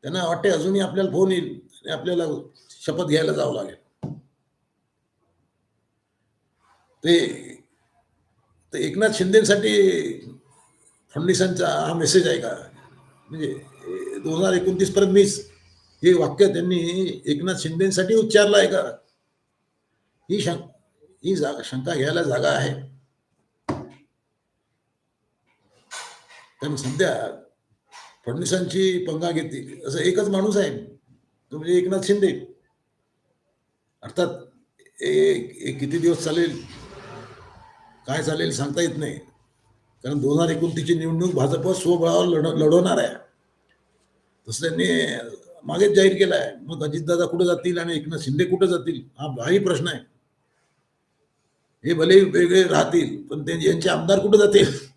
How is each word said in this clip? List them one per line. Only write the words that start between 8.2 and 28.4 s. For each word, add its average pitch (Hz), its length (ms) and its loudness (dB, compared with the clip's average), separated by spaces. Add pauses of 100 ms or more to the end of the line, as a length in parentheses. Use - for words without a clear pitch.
ते 143 60 -6
एकनाथ 185 340 0
शिंदेसाठी 202 1000 2 (1000)
फडणवीसांचा 180 520 0
हा 156 260 -2
मेसेज 165 340 2
आहे 143 140 0
का? 113 140 -6 (760)
म्हणजे 147 320 -8 (600)
दोन 160 200 -2
हजार 185 100 2
एकोणतीस 185 400 0
पर्यंत 196 180 2
मीच - 360 4 (560)
हे 180 100 8
वाक्य 170 400 4
त्यांनी 175 720 -2
एकनाथ 151 340 -2
शिंदेसाठी 185 560 0
उच्चारलं 208 420 4
आहे 185 100 6
का? - 140 0 (1500)
ही 196 120 0
शं-, - 260 -4 (560)
ही 180 120 -2
जा-, 147 280 -4
शंका 135 320 -6
घ्यायला 156 280 0
जागा 135 260 0
आहे. - 480 -4 (3750)
कारण 147 140 -6
सध्या 135 680 -4 (840)
फडणवीसांची 180 800 -2